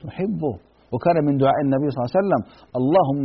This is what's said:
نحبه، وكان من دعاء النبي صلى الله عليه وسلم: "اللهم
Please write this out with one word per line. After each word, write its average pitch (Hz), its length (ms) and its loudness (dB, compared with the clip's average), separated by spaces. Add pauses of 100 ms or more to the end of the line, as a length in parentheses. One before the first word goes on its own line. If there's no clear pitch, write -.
نحبه، 165 460 -4 (400)
وكان 156 320 2
من 143 120 2
دعاء 135 280 2
النبي 135 240 0
صلى 131 100 -6
الله 123 120 -4
عليه 185 100 2
وسلم: 180 200 0 (380)
"اللهم 143 460 2